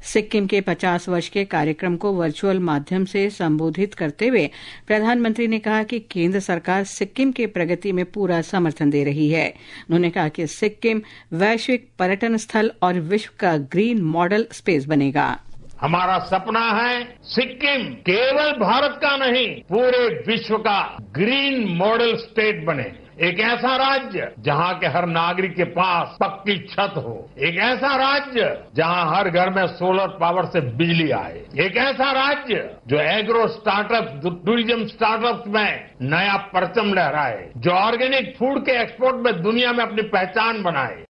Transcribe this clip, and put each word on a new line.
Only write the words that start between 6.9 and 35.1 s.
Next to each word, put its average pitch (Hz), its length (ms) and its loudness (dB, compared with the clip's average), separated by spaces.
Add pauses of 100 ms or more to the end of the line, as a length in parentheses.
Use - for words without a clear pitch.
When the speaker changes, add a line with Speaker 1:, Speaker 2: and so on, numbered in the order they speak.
Speaker 1:
के 240 160 -2
प्रगति 175 440 -2
में 180 140 0
पूरा 180 360 0
समर्थन 160 480 0
दे 143 140 2
रही 147 260 2
है। 160 200 2
उन्होंने - 600 -2
कहा 170 180 0
कि 156 200 -4
सिक्किम 214 540 0 (320)
वैश्विक 226 560 0 (100)
पर्यटन 196 380 0
स्थल 220 340 0 (100)
और 180 120 2
विश्व 180 460 -2
का 170 180 2
ग्रीन 202 440 0
मॉडल 175 500 2
स्पेस 151 340 0
बनेगा। 139 540 2 (420)
Speaker 2:
हमारा 180 380 2
सपना 220 520 0
है 240 520 -2
सिक्किम 262 600 0 (100)
केवल 262 580 2
भारत 254 520 2
का 277 140 2
नहीं, 254 300 2
पूरे 226 800 0
विश्व 220 300 0
का 202 400 0 (140)
ग्रीन 226 680 0
मॉडल 226 380 2
स्टेट 214 500 -2
बने। 147 180 -2 (440)
एक 175 120 -2
ऐसा 240 360 0
राज्य 262 640 -2
जहाँ 151 400 0
के 180 80 0
हर 170 180 0
नागरिक 170 500 0
के 180 80 2
पास 175 580 0
पक्की 196 360 -2
छत 190 400 -4
हो, 117 320 -10 (100)
एक 165 180 -2
ऐसा 254 380 0
राज्य 262 680 0 (120)
जहाँ 165 400 0
हर 196 140 2
घर 180 200 2
में 185 180 0
solar 185 400 0
power 170 380 0
से 170 160 0
बिजली 156 500 2
आए, - 300 -4 (180)
एक 185 180 0
ऐसा 269 340 0
राज्य 262 680 -2 (100)
जो 143 120 2
agro 208 480 2
startup, 208 760 -2
जो 175 60 0
टूरिज्म 226 560 0
स्टार्टअप 220 600 0